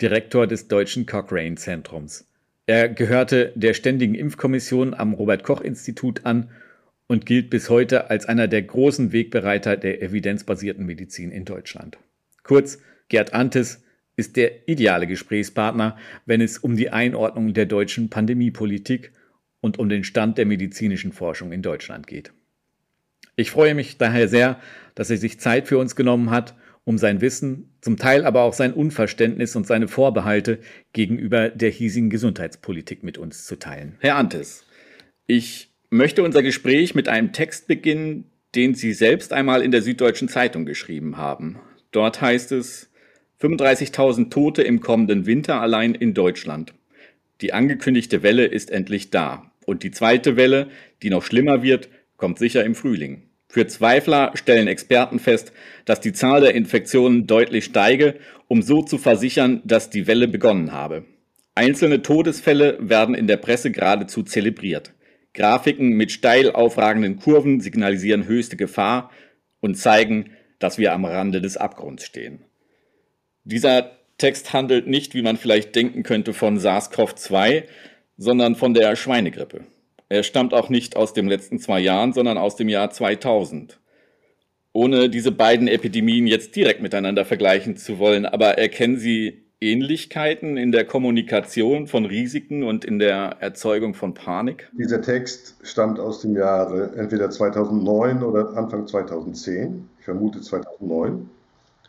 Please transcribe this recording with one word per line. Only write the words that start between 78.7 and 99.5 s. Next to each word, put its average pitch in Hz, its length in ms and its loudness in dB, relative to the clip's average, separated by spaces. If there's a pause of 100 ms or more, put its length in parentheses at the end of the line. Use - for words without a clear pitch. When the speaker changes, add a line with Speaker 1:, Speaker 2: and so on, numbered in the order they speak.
Speaker 1:
der 110 200 4
Schweinegrippe. - 640 -4 (480)
Er 101 120 2
stammt 123 320 0
auch 113 160 2
nicht 120 260 -2
aus 107 180 0
den 101 140 0
letzten 98 300 -4
zwei 98 220 -2
Jahren, 95 340 2
sondern 120 240 0
aus 101 180 -2
dem 110 140 -2
Jahr 104 220 -2
zweitausend. 104 880 -2 (920)
Ohne 123 360 4
diese 117 220 -2
beiden 113 360 4
Epidemien 113 600 0
jetzt 113 280 -2
direkt 117 280 0
miteinander 98 420 -2
vergleichen 98 520 0
zu 104 200 -12
wollen, 101 300 2
aber 107 320 2
erkennen 120 380 0
Sie 110 480 -4 (140)
Ähnlichkeiten 151 960 -4
in 123 140 0
der 117 140 4
Kommunikation 120 1040 -2
von 113 180 -2
Risiken 123 560 -6
und 113 240 -4
in 104 140 -4
der 98 400 0
Erzeugung 104 560 -4
von 95 180 -8
Panik? 101 640 -8
Speaker 2:
Dieser 113 240 -2
Text - 640 -6
stammt 110 360 -2
aus 107 220 -8
dem 107 140 -2
Jahre 95 600 0
entweder 104 360 -2
zweitausendneun 107 920 0
oder 107 360 -2
Anfang 107 280 -6
zweitausendzehn. 92 1040 -8 (120)